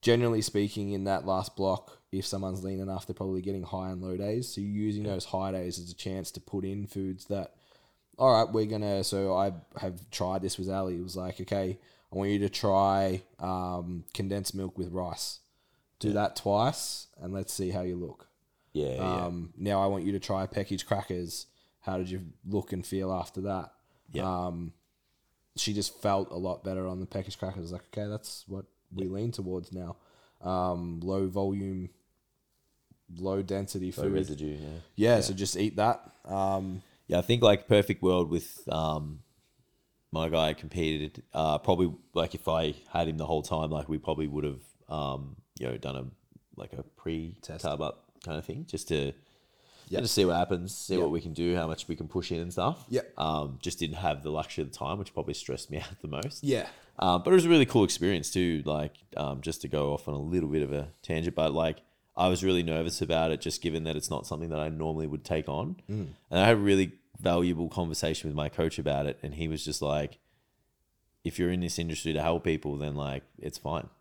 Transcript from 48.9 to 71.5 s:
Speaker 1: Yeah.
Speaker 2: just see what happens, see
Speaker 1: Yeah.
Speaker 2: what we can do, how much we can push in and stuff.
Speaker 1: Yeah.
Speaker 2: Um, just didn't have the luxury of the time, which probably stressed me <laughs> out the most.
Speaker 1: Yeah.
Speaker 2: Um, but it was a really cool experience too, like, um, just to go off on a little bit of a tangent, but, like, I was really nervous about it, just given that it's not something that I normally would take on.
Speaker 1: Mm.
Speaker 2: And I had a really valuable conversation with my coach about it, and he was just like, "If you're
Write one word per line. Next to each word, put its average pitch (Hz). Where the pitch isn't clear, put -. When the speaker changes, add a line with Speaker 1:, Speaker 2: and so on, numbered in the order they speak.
Speaker 1:
Yeah. 135
Speaker 2:
just 120
see 101
what 87
happens, 87
see -
Speaker 1:
Yeah. 90
Speaker 2:
what 76
we 82
can 82
do, 85
how 85
much 80
we 82
can 78
push 90
in 85
and 87
stuff. 113
Speaker 1:
Yeah. 123
Speaker 2:
Um, 76
just -
didn't 80
have 76
the 76
luxury 78
of 69
the -
time, 82
which -
probably 76
stressed -
me 76
<laughs> -
out -
the 80
most. 76
Speaker 1:
Yeah. 131
Speaker 2:
Um, 90
but 165
it 185
was 180
a 165
really 156
cool 110
experience 87
too, 85
like, 76
um, 69
just 80
to 73
go 73
off -
on 73
a 71
little 80
bit 76
of 69
a 71
tangent, 82
but, 78
like, 80
I 90
was 90
really 92
nervous 82
about 82
it, 76
just -
given 80
that 80
it's 73
not -
something 78
that 80
I 78
normally 78
would 73
take 78
on. 117
Speaker 1:
Mm. 104
Speaker 2:
And 87
I 98
had 117
a 104
really 98
valuable 87
conversation 80
with 73
my 73
coach 80
about 71
it, 69
and 71
he 80
was 78
just 76
like, 73
"If 85
you're 87